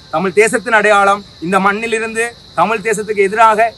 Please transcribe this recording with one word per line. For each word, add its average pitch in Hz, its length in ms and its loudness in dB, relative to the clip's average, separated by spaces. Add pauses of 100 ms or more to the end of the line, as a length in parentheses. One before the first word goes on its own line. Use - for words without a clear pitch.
(120)
தமிழ் 180 220 -4
தேசத்தின் 226 400 0
அடையாளம். 202 500 2 (180)
இந்த 185 180 0
மண்ணிலிருந்து 220 680 -2 (300)
தமிழ் 208 240 0
தேசத்துக்கு 202 480 -2
எதிராக 220 320 2 (180)